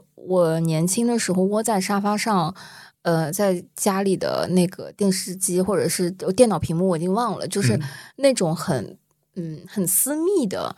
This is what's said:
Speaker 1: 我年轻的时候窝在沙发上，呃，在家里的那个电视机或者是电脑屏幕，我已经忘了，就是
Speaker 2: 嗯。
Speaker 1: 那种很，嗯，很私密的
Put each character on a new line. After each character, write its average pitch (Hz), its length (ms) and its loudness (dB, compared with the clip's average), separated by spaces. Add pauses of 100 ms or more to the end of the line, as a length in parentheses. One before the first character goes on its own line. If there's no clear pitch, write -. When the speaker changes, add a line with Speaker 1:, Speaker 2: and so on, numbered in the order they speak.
(140)
Speaker 1:
我 170 460 2
年 165 260 2
轻 233 180 0
的 233 140 2
时 196 140 -2
候 185 100 2
窝 202 180 2
在 220 200 0
沙 196 200 -2
发 208 160 0
上， 190 380 0 (480)
呃， 160 300 0
在 185 320 0 (100)
家 196 300 0
里 190 120 2
的 67 360 -2
那 180 160 4
个 98 240 -12
电 196 180 0
视 185 240 -2
机 185 260 -2
或 190 160 0
者 233 120 2
是 175 240 -2
电 190 360 4
脑 175 120 0
屏 165 160 -2
幕， 180 140 2
我 170 60 2
已 151 40 -2
经 180 120 -2
忘 214 240 0
了， 92 120 -6
就 202 120 -4
是 208 160 2
Speaker 2:
嗯。 151 60 -2 (360)
Speaker 1:
那 269 140 4
种 170 220 0
很， 135 420 -4 (380)
嗯， 160 320 -10
很 190 180 -4
私 262 300 0
密 330 320 0
的 87 320 -6